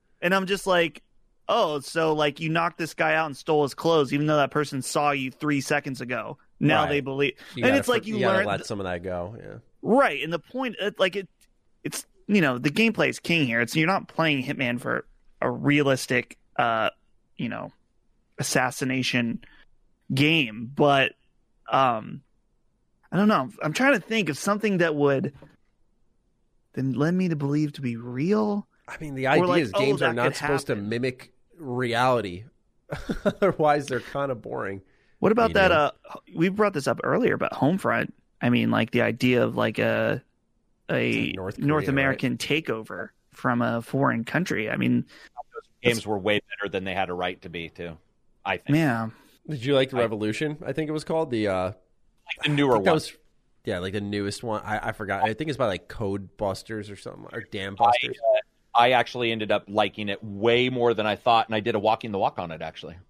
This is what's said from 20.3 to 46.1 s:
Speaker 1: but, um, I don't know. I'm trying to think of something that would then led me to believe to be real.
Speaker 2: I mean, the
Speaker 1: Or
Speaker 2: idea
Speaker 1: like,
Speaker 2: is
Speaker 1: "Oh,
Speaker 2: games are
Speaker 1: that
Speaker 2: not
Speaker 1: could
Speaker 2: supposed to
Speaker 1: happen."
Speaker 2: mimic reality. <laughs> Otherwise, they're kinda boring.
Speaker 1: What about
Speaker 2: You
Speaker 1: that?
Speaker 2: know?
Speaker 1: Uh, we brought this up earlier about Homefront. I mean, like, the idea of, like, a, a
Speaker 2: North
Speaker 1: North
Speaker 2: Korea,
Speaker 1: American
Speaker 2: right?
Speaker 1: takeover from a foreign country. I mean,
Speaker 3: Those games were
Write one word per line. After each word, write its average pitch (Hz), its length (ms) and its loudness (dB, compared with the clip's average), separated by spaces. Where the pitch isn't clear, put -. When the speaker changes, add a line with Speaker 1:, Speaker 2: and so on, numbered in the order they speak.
Speaker 1:
but, 143 400 4
um, 135 500 0
I - 60 0
don't 208 100 4
know. 147 220 2
I'm 151 120 -2
trying 269 200 4
to 208 60 2
think 208 300 -2
of 139 100 -4
something 202 400 0
that 160 160 2
would 139 380 2
then 131 200 -2
led 151 200 0
me 185 160 2
to 160 60 0
believe 143 380 -2
to 143 80 -14
be 120 160 -4
real. 196 720 -2
Speaker 2:
I - 120 -14
mean, 143 160 -10
the 131 120 -2
Speaker 1:
Or 135 40 2
Speaker 2:
idea 170 160 4
Speaker 1:
like, 180 160 4
Speaker 2:
is 104 100 -4
Speaker 1:
"Oh, - 60 0
Speaker 2:
games 131 220 2
are - 80 2
Speaker 1:
that 117 60 -2
Speaker 2:
not 120 100 0
Speaker 1:
could 135 100 0
Speaker 2:
supposed 143 320 -2
to 135 60 -2
Speaker 1:
happen." 101 160 -4
Speaker 2:
mimic 123 440 -4
reality. 120 840 0
<laughs> - 360 -6
Otherwise, 151 600 2
they're 123 120 -2
kinda 139 360 -6
boring. 107 460 -8
Speaker 1:
What 202 120 4
about 226 180 4
Speaker 2:
You 165 60 -2
Speaker 1:
that? 190 140 6
Speaker 2:
know? 151 220 4
Speaker 1:
Uh, - 100 -14
we 175 140 2
brought 202 240 2
this 139 140 -2
up 117 160 0
earlier 185 300 2
about - 200 0
Homefront. 127 580 0
I 123 80 2
mean, 117 200 2
like, 113 220 2
the 120 100 2
idea 117 420 2
of, 117 140 0
like, 113 220 0
a, 113 420 0
a 117 440 0
Speaker 2:
North 95 220 -8
Speaker 1:
North 147 280 0
Speaker 2:
Korea, 147 40 0
Speaker 1:
American 135 440 0
Speaker 2:
right? 120 60 -6
Speaker 1:
takeover 113 680 -4
from 123 280 -2
a 117 200 0
foreign 123 420 0
country. 117 460 -2
I 127 80 -2
mean, 123 280 0
Speaker 3:
Those - 100 -14
games 117 260 2
were 104 120 -2